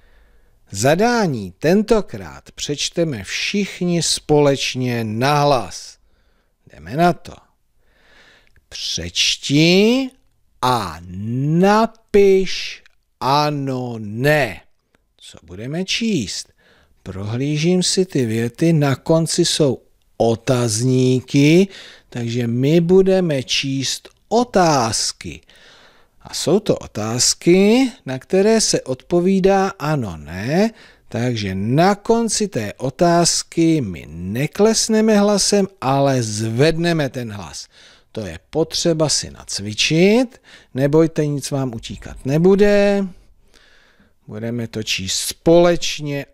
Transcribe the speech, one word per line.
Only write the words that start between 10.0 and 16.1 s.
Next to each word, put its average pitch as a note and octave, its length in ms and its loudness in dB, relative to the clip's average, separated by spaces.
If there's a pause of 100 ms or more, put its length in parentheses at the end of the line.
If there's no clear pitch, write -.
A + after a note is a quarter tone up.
a G#3+ 360 -2 (600)
napiš G3+ 1200 2 (360)
ano, C3+ 800 -2
ne. A#2 640 -2 (560)
Co - 260 -20
budeme C3+ 420 -8
číst? F#3+ 680 -4 (500)